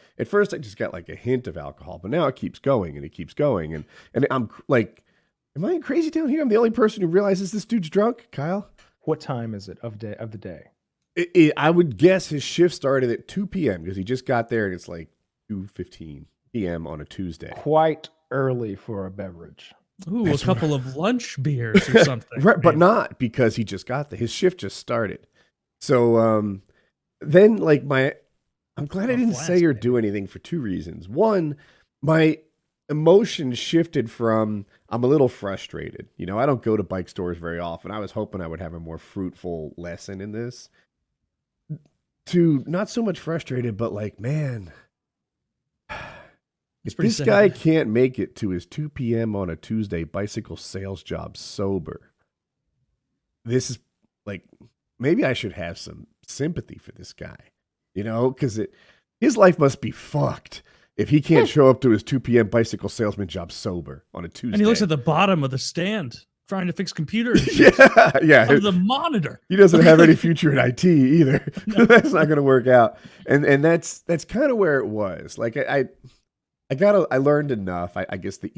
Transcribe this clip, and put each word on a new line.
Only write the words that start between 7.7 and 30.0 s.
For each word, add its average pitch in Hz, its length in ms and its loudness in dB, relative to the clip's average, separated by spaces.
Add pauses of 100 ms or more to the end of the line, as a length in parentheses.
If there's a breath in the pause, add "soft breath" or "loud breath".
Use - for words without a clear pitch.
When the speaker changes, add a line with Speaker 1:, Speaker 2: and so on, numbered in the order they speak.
Speaker 1:
drunk, 220 420 -2
Kyle?" 175 360 -6 (340 soft breath)
Speaker 2:
What 151 180 -4
time 117 340 -8
is 98 160 -14
it - 120 -18
of 107 160 -14
day, 107 200 -12
of 113 140 -12
the 104 60 -16
day? 90 260 -16 (520)
Speaker 1:
It, 175 180 -4
it, 156 220 6
I 151 140 2
would 170 260 2
guess 180 320 4
his 147 140 -6
shift 170 320 0
started 131 360 0
at - 180 -6
two 196 180 -6
P 180 240 -4
M 85 140 -6
'cause 95 120 -8
he 95 80 -6
just 123 220 -6
got 117 240 -2
there 110 160 0
and 92 80 -6
it's, 87 140 -16
like, 85 200 -14 (400)
two 98 260 -8
fifteen 78 520 -16 (280)
P 104 120 -4
M 85 200 -6
on 76 160 -12
a - 20 -14
Tuesday. - 520 -12
Speaker 2:
Quite 156 520 0 (220)
early 127 440 -4
for 101 300 -10
a 92 60 -12
beverage. 90 640 -18 (340)
Speaker 3:
Ooh, 226 140 -4
a - 40 -2
Speaker 1:
That's 143 180 -2
Speaker 3:
couple 170 240 0
Speaker 1:
right. 147 100 0
Speaker 3:
of 131 160 -10
lunch 190 480 -4
beers 135 460 0
Speaker 1:
<laughs> 131 40 -2
Speaker 3:
or 165 120 8
something, 131 360 -4
Speaker 1:
Right, 196 220 6
but 160 140 4
Speaker 3:
maybe. - 20 2
Speaker 1:
not 180 400 2
because 113 380 0
he 117 80 -4
just 98 200 -10
got 143 260 -6
there. 120 80 -12
His 117 120 -4
shift 185 300 -2
just - 160 -10
started. - 500 -6 (540)
So, 120 380 4
um, 104 440 0 (580)
then, 196 360 6
like, 151 280 2
my, 139 300 0 (640)
I'm 147 100 -8
glad 196 240 -6
I 247 40 -2
Speaker 3:
A - 20 -2
Speaker 1:
didn't 233 180 0
say 139 120 -8
Speaker 3:
flask, 175 180 2
Speaker 1:
or 165 60 4
Speaker 3:
maybe. 113 100 -4
Speaker 1:
do 123 180 0
anything 104 300 -2